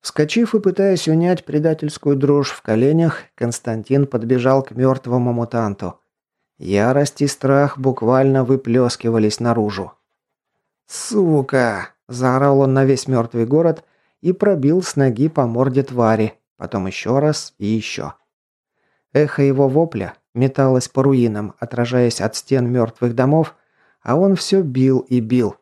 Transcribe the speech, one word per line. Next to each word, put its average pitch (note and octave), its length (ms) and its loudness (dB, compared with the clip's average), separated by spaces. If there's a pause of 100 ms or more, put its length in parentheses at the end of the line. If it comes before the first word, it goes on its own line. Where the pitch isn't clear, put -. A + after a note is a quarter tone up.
Вскочив G#3+ 540 -2
и G#3+ 60 2
пытаясь G3 480 0
унять E3+ 360 0
предательскую D3+ 720 -2
дрожь C#3+ 340 0
в - 120 -16
коленях, D3+ 600 0 (120)
Константин A#2+ 720 -2
подбежал B2+ 560 0
к - 80 -10
мертвому B2 600 0
мутанту. A2+ 680 -4 (600)
Ярость B2 640 0
и D3 60 0
страх C#3 520 0
буквально C3 680 2
выплескивались A#2+ 960 0
наружу. G#2+ 520 -2 (920)
«Сука!» – C3+ 1040 0 (180)
заорал C3 520 2
он C3+ 140 4
на C3+ 100 4
весь C3 240 0
мертвый A#2 380 0
город D#3+ 380 0 (360)
и F3+ 120 0
пробил F3+ 500 0
с - 140 -8
ноги C3+ 320 0
по D3 180 -2
морде B2+ 360 0
твари, A2+ 520 0 (220)
потом F#2 300 -6
еще A2+ 320 -2
раз D3 400 -2
и G#2 80 -6
еще. G#2+ 480 -6 (1000)
Эхо D3 300 0
его C#3 260 2
вопля C3 460 -2 (200)
металось C3 540 2
по C3+ 140 -2
руинам, A#2 560 0
отражаясь A#2+ 640 -2
от A2 160 -4
стен B2 340 -2
мертвых A#2+ 440 -2
домов, C#3+ 420 0 (460)
а B2 140 -2
он F#3+ 200 2
все G3 260 0
бил C3 380 2
и B2 200 0
бил. A2+ 420 -2